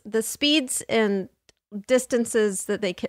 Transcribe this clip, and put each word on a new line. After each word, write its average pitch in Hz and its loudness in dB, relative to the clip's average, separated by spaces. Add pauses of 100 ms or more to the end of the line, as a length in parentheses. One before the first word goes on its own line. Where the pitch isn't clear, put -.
the 220 -2
speeds 294 0
and 202 2 (580)
distances 233 2
that 208 -2
they 185 -2
ca-, - -8